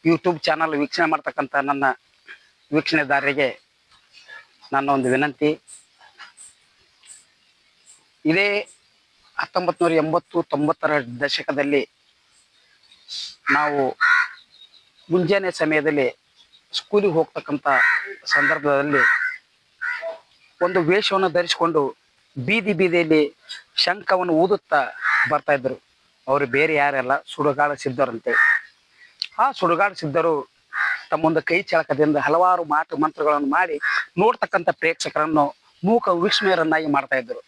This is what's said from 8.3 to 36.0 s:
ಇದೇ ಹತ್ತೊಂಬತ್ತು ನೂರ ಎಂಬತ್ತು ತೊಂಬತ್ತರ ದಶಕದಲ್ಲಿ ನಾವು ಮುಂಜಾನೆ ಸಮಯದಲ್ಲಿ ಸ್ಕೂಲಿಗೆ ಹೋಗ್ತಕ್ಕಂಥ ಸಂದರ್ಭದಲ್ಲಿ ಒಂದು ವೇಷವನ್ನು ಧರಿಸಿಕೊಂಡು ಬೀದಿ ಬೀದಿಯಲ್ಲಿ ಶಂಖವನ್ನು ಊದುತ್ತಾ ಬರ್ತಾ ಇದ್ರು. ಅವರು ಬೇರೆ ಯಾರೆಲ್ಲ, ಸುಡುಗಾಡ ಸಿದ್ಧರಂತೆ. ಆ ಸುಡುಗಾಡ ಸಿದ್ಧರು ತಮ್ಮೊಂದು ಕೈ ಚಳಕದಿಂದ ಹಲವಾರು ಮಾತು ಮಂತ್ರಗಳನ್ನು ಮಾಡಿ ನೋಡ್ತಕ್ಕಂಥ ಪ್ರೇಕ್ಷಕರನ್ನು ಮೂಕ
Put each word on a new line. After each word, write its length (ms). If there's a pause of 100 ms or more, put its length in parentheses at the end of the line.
ಇದೇ 160 (920)
ಹತ್ತೊಂಬತ್ತು 440
ನೂರ 180
ಎಂಬತ್ತು 340 (160)
ತೊಂಬತ್ತರ 480 (220)
ದಶಕದಲ್ಲಿ 600 (1700)
ನಾವು 240 (1300)
ಮುಂಜಾನೆ 400 (100)
ಸಮಯದಲ್ಲಿ 460 (680)
ಸ್ಕೂಲಿಗೆ 400
ಹೋಗ್ತಕ್ಕಂಥ 480 (680)
ಸಂದರ್ಭದಲ್ಲಿ 680 (1600)
ಒಂದು 120 (120)
ವೇಷವನ್ನು 460
ಧರಿಸಿಕೊಂಡು 460 (680)
ಬೀದಿ 320
ಬೀದಿಯಲ್ಲಿ 420 (640)
ಶಂಖವನ್ನು 580
ಊದುತ್ತಾ 380 (500)
ಬರ್ತಾ 260
ಇದ್ರು. 200 (520)
ಅವರು 160 (100)
ಬೇರೆ 260
ಯಾರೆಲ್ಲ, 320 (200)
ಸುಡುಗಾಡ 380 (120)
ಸಿದ್ಧರಂತೆ. 500 (1080)
ಆ 40 (120)
ಸುಡುಗಾಡ 420
ಸಿದ್ಧರು 320 (760)
ತಮ್ಮೊಂದು 300 (100)
ಕೈ 80 (120)
ಚಳಕದಿಂದ 460 (100)
ಹಲವಾರು 360 (120)
ಮಾತು 280
ಮಂತ್ರಗಳನ್ನು 540
ಮಾಡಿ 200 (460)
ನೋಡ್ತಕ್ಕಂಥ 460 (140)
ಪ್ರೇಕ್ಷಕರನ್ನು 640 (440)
ಮೂಕ 200 (160)